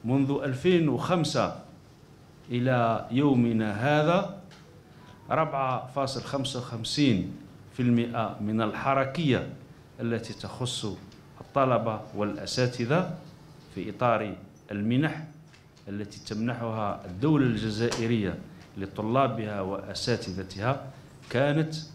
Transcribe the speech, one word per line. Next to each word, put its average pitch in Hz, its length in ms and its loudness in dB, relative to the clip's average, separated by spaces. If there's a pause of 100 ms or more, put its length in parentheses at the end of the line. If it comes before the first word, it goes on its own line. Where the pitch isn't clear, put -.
منذ 135 400 2
ألفين 160 440 4
وخمسة 131 720 0 (880)
إلى 120 600 2
يومنا 120 640 4
هذا، 151 680 2 (880)
أربعة 135 560 0
فاصل 135 340 -2
خمسة 131 400 -4
وخمسين 113 760 0 (400)
في 131 60 -2
المائة 117 580 2
من 107 200 0
الحركية 131 880 2 (520)
التي 117 340 -4
تخص - 520 -6 (540)
الطلبة 113 600 2 (140)
والأساتذة 120 1040 0 (560)
في 98 160 -6
إطار 107 460 0 (340)
المنح 117 540 0 (640)
التي 101 360 -8
تمنحها 110 840 -4
الدولة 131 400 4
الجزائرية 110 920 0 (400)
لطلابها 107 840 -2
وأساتذتها 98 1300 -4 (440)
كانت 147 440 2 (200)